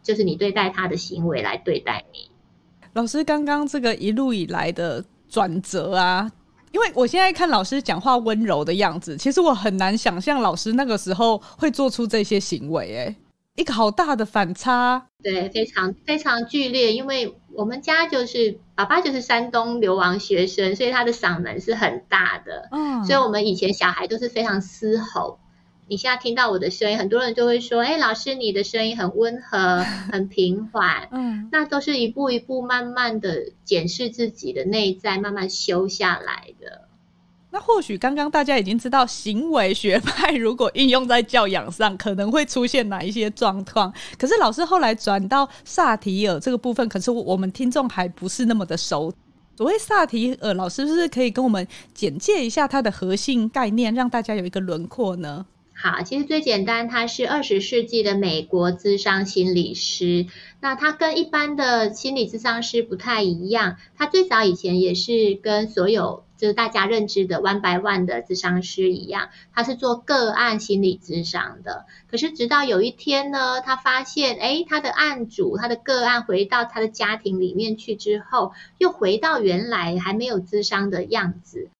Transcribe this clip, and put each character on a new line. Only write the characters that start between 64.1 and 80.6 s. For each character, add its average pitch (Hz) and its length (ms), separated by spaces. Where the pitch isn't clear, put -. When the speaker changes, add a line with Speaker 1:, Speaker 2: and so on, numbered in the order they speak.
Speaker 1:
早 226 180
以 185 120
前 180 260
也 180 140
是 214 400
跟 214 340
所 196 220
有 170 340
就 208 100
是 208 60
大 226 160
家 196 160
认 214 200
知 196 200
的 175 160
one 202 180
by 180 180
one 190 280
的 120 160
咨 185 120
商 180 280
师 185 280
一 - 140
样， - 240
他 233 120
是 254 100
做 240 220
个 240 340
案 226 280
心 196 220
理 185 180
咨 165 260
商 - 380
的。 - 220
可 233 60
是 311 160
直 233 160
到 285 160
有 202 160
一 240 100
天 277 400
呢， 262 300
他 262 160
发 254 260
现， 262 340
诶， 277 300
他 302 140
的 277 80
案 269 400
主， 185 300
他 233 100
的 233 80
个 247 300
案 240 160
回 196 240
到 240 180
他 233 160
的 220 80
家 214 280
庭 190 220
里 185 140
面 220 240
去 220 200
之 208 220
后， 208 340
又 359 120
回 214 280
到 311 240
原 190 260
来 180 300
还 190 160
没 233 100
有 226 160
咨 208 220